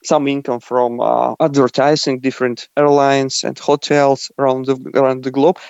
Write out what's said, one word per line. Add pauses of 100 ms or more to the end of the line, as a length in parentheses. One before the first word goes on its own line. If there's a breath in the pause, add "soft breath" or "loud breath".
some
income
from,
uh,
advertising
different
airlines
and
hotels
around
the, (200)
around
the
globe. (100)